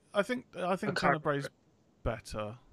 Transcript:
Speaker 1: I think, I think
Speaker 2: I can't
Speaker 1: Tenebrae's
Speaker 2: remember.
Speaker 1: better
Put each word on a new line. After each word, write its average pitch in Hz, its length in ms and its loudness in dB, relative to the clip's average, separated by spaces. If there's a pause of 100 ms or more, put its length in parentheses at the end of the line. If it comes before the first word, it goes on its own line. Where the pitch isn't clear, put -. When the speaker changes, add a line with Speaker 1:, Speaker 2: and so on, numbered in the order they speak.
(140)
Speaker 1:
I 208 80 2
think, 247 240 -2 (100)
I 180 200 0
think 208 160 -2
Speaker 2:
I - 20 0
can't - 40 0 (160)
Speaker 1:
Tenebrae's 143 340 0 (560)
Speaker 2:
remember. 113 180 -2
Speaker 1:
better 107 340 -6 (180)